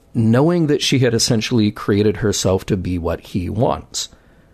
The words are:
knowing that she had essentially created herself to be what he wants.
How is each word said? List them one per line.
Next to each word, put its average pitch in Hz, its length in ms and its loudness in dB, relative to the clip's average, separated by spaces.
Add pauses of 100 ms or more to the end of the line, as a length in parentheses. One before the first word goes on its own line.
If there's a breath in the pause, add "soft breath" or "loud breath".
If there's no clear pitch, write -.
(140)
knowing 139 540 2
that 147 140 0
she - 180 0
had 120 140 2
essentially 113 580 0
created 104 460 0
herself 98 500 0
to 107 100 0
be 90 200 -4
what 82 240 -4
he 90 280 -6
wants. 127 600 -4 (440 soft breath)